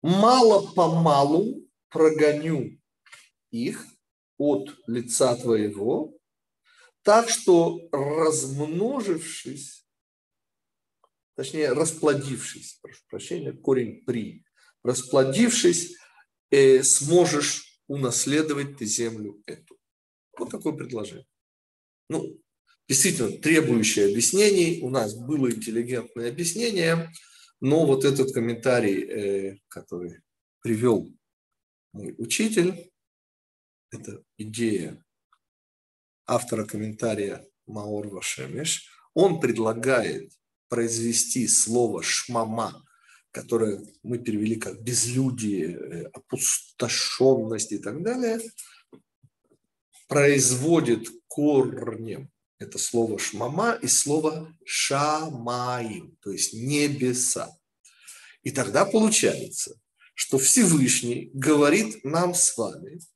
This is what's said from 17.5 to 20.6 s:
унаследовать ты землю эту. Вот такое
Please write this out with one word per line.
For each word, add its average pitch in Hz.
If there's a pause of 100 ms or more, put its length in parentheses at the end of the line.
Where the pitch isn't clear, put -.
унаследовать 139
ты 113
землю 107
эту. - (600)
Вот -
такое 156